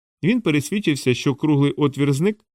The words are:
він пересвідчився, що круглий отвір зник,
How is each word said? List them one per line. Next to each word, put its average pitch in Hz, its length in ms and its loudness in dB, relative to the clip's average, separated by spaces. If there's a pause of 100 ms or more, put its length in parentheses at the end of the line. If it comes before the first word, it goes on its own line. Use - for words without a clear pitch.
(220)
він 226 180 2
пересвідчився, 147 760 0
що 139 200 -2
круглий 143 380 2
отвір 143 400 0
зник, 180 320 -2 (100)